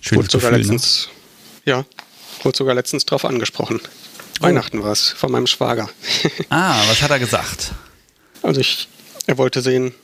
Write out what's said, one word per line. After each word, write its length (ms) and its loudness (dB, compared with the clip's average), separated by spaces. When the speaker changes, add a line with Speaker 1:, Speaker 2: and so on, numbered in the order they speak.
Speaker 1:
Schönes 260 2
Speaker 2:
Wurde 60 -4
sogar 180 4
Speaker 1:
Gefühl, 160 4
ne? 80 2
Speaker 2:
letztens, 340 0
ja, 200 2
wurde 140 2
sogar 180 2
letztens 300 -2
drauf 200 0
angesprochen. 560 -2
Speaker 1:
Oh. 40 -2
Speaker 2:
Weihnachten 380 0
war's, 280 0
von 220 -2
meinem 160 2
Schwager. 400 0
<laughs> 300 -2
Speaker 1:
Ah, 380 2
was 140 2
hat 80 2
er 80 4
gesagt? 540 -2
Speaker 2:
Also 180 2
ich, 280 -2
er 120 0
wollte 220 2
sehen 320 0